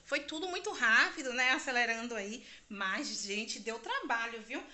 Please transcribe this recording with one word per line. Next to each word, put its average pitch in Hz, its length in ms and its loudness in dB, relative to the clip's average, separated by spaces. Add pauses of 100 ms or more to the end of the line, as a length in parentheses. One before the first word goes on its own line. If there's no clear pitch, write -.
Foi 285 160 -2
tudo 320 300 -4
muito 370 240 -2
rápido, 262 580 4
né? 254 200 4
Acelerando 240 640 2
aí. 208 300 -6 (220)
Mas, 202 400 -2 (160)
gente, 208 380 -4
deu 226 180 -4
trabalho, 233 640 -2
viu? 254 180 -6 (120)